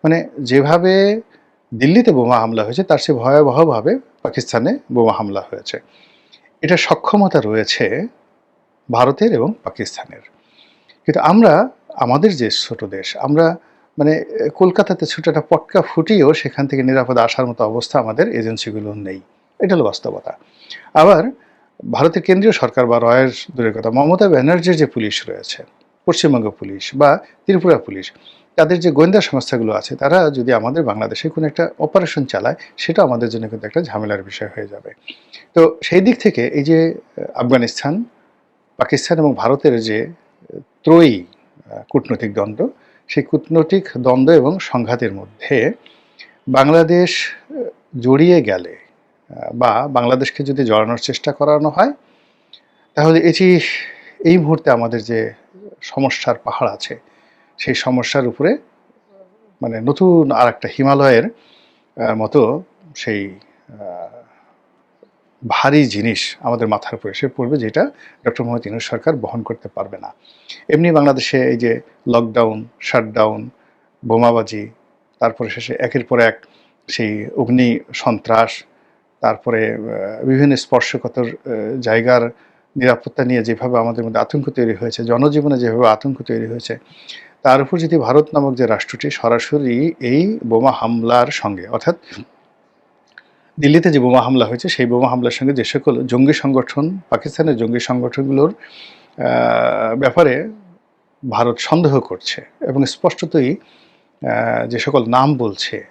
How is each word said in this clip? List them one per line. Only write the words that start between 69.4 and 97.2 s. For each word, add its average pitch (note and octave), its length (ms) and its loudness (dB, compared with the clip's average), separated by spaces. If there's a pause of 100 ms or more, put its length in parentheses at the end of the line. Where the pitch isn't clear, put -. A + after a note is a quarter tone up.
করতে G#2+ 320 -12
পারবে G2 220 -10
না। G2 160 -18 (560)
এমনি E3 220 2
বাংলাদেশে C#3 540 2
এই B2+ 120 0
যে A#2 220 0 (280)
লকডাউন, A2+ 600 0 (120)
শাটডাউন, A2+ 680 -2 (560)
বোমাবাজি, A2+ 640 0 (500)
তারপরে A#2 300 -2
শেষে B2 240 -10
একের B2 300 -4
পর B2 160 0
এক A2+ 260 2 (420)
সেই G#2+ 400 -6
অগ্নি B2 520 0 (140)
সন্ত্রাস, A2+ 680 -2 (560)
তারপরে, A2+ 540 -2
আহ, A2 520 -8
বিভিন্ন C3+ 300 4
স্পর্শকাতর, B2 720 -2
আহ, A#2 540 -8
জায়গার A#2 500 2 (460)
নিরাপত্তা B2+ 500 0
নিয়ে B2 180 0
যেভাবে A#2+ 360 -2
আমাদের A#2 240 -2
মধ্যে A2+ 160 -4
আতঙ্ক C#3 300 -2
তৈরি A#2 240 -2
হয়েছে, A#2 300 -8
জনজীবনে C#3+ 540 0
যেভাবে A#2+ 320 2
আতঙ্ক C3 320 0
তৈরি A2+ 260 -6
হয়েছে, A#2 300 -10 (640)
তার C3+ 200 4
উপর C#3 160 -2
যদি D#3+ 200 0
ভারত C#3 360 2
নামক C#3 220 0
যে B2 100 0
রাষ্ট্রটি A2 440 -4
সরাসরি C3 880 -2
এই D#3 460 0
বোমা A#2 260 2
হামলার A#2 560 0
সঙ্গে, G2+ 400 -8
অর্থাৎ A#2 280 -2 (1600)
দিল্লিতে D#3+ 320 4
যে D3 80 4
বোমা B2 220 4
হামলা B2 240 2
হয়েছে, A#2+ 240 -6
সেই B2+ 160 0
বোমা B2 240 0
হামলার A#2+ 220 -2
সঙ্গে C3+ 220 -2
যে B2 100 -2
সকল C3 420 -2
জঙ্গি C3 280 2
সংগঠন, C#3+ 640 -2 (120)
পাকিস্তানের D3 480 -2